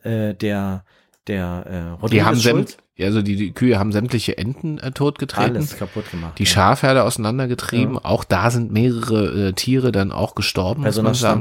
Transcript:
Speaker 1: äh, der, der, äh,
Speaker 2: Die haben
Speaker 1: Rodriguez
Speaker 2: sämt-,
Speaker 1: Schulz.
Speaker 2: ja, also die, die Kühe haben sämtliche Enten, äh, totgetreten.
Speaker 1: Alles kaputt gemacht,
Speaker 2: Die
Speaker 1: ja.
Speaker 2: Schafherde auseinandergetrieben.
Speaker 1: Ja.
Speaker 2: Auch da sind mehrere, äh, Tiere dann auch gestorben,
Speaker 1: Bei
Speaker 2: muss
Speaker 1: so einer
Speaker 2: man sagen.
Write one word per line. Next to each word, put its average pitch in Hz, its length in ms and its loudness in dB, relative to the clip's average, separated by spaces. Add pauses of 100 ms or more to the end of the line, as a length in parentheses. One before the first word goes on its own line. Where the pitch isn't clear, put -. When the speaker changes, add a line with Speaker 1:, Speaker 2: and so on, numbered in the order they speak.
Speaker 1:
äh, 110 300 -2
der, 98 500 -2 (420)
der, 90 400 -4
äh, 87 420 -6
Speaker 2:
Die 110 140 6
haben 113 140 4
Speaker 1:
Rodriguez 117 80 2
Speaker 2:
sämt-, 120 260 4
Speaker 1:
Schulz. - 60 -20 (200)
Speaker 2:
ja, 92 100 -2
also 107 160 2
die, 101 120 0
die 98 180 -2
Kühe 120 280 2
haben 104 100 0
sämtliche 110 480 -2
Enten, 151 400 -6
äh, 131 140 -8
totgetreten. 135 640 -2
Speaker 1:
Alles 151 200 -4
kaputt 104 340 -8
gemacht, 82 280 -8
Speaker 2:
Die 101 60 0
Speaker 1:
ja. 95 60 4
Speaker 2:
Schafherde 127 520 4
auseinandergetrieben. 120 920 -2
Speaker 1:
Ja. - 100 -6
Speaker 2:
Auch - 180 0
da 98 300 0
sind 120 180 -2
mehrere, 107 800 2
äh, 92 60 0
Tiere 127 360 0
dann 98 220 0
auch - 240 -4
gestorben, 101 460 -2
Speaker 1:
Bei 110 60 0
Speaker 2:
muss 104 80 0
Speaker 1:
so 110 40 0
einer 110 80 2
Speaker 2:
man 110 60 2
sagen. 120 260 2